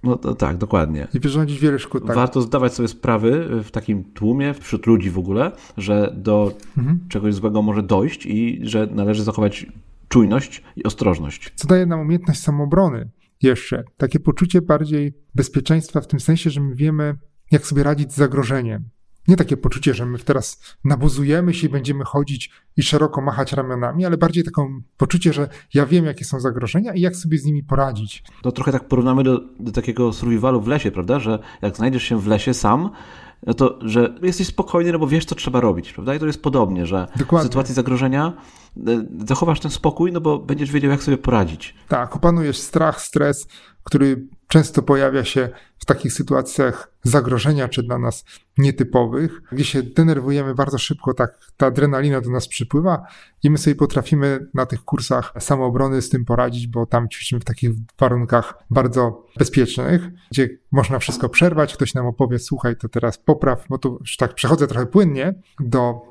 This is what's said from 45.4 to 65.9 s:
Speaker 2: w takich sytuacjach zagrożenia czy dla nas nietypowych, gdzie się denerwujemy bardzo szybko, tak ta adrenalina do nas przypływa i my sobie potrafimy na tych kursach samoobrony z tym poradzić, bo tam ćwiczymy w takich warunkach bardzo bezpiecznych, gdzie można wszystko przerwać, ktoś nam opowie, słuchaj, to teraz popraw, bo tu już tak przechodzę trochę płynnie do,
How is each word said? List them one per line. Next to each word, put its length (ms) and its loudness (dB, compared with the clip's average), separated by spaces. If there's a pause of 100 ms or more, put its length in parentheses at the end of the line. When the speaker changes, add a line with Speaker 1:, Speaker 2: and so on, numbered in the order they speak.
Speaker 2:
w 80 -16
takich 280 0
sytuacjach 800 -2 (120)
zagrożenia 680 2
czy 140 -4
dla 160 -4
nas 260 -6 (320)
nietypowych, 840 0 (100)
gdzie 120 -2
się 200 -2
denerwujemy 720 0
bardzo 220 -2
szybko, 360 -2
tak 260 -2 (180)
ta 100 2
adrenalina 540 2
do 80 -6
nas 180 -4
przypływa 560 0 (400)
i 60 -4
my 80 2
sobie 180 2
potrafimy 800 0
na 120 0
tych 200 -8
kursach 540 -4
samoobrony 640 0
z 80 -6
tym 160 0
poradzić, 420 0
bo 180 -2
tam 240 0
ćwiczymy 300 -4
w 60 -10
takich 240 -2 (300)
warunkach 540 2 (160)
bardzo 560 0 (120)
bezpiecznych, 720 2 (220)
gdzie 180 0 (220)
można 280 2
wszystko 300 -4
przerwać, 440 2
ktoś 200 -2
nam 120 -2
opowie, 340 0
słuchaj, 360 -4
to 140 -10
teraz 280 -2
popraw, 520 2
bo 80 -4
tu 220 -4
już 180 -10
tak 160 0
przechodzę 340 2
trochę 180 -2
płynnie 480 2 (260)
do, 520 0